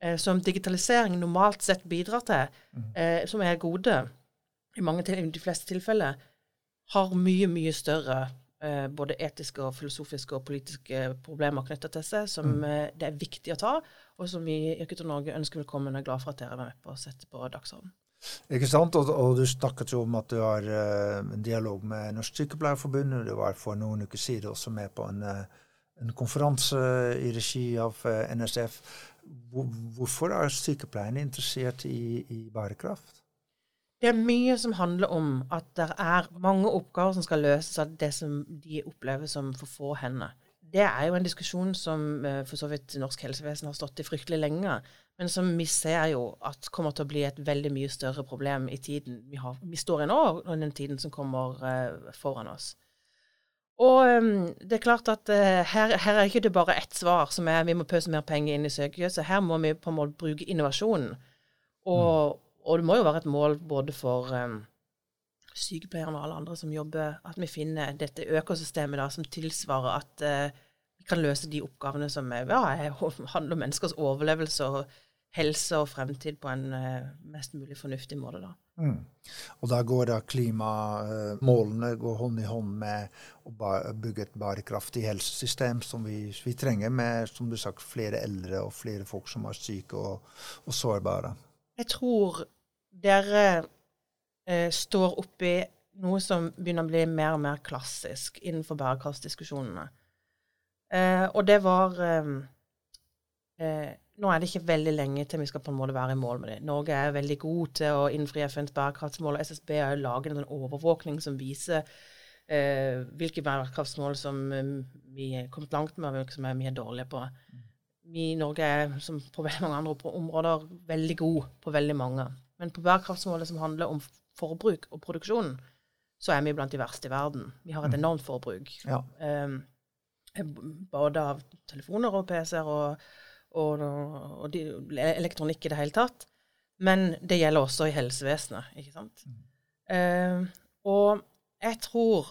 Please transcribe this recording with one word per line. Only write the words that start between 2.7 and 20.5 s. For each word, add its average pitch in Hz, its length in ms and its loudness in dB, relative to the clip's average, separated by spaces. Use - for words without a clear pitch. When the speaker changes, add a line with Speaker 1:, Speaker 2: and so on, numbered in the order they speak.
Speaker 2:
Mm. 117 80 -8
Speaker 1:
eh, 165 300 2
som 214 140 -4
er 175 160 2
gode 170 520 2
i - 40 -4
mange 175 240 0
til-, 185 140 -2
i 165 120 -2
de 160 100 -8
fleste - 260 -4
tilfeller, 185 480 0
har 190 220 6
mye, 185 320 6
mye 165 260 2
større, 135 560 0
eh, 143 260 -4
både 147 320 -4
etiske 151 420 -8
og 131 120 -4
filosofiske 143 600 -10
og 131 100 -6
politiske 135 800 -6
problemer 143 400 0
knyttet 147 300 -8
til 160 100 -6
seg, 208 260 -2
som, 160 180 -4
Speaker 2:
Mm. 147 180 2
Speaker 1:
eh, 147 340 -2
det - 40 -8
er 156 160 -4
viktig - 340 -8
å 156 60 -6
ta, 262 220 2
og 180 100 -8
som 175 160 -6
vi 156 280 -2
i - 80 -6
Yrkesutdanning 165 260 -8
Norge 147 300 -4
ønsker 151 280 -4
velkommen 139 300 -4
og 135 60 -2
er - 40 -4
glad 131 180 -2
for 139 80 -8
at 135 80 -8
dere 123 140 -10
er 123 40 -10
med 123 160 -10
på - 80 -16
å 139 80 -12
sette - 320 -16
på 127 200 -10
dagsordenen. - 420 -16
Speaker 2:
Ikke 131 160 2
sant? 160 300 6
Og, 147 140 6
og 127 260 6
du 131 100 6
snakket 127 460 -2
jo 123 100 2
om 117 120 0
at 110 140 -2
du 117 120 0
har, 107 220 2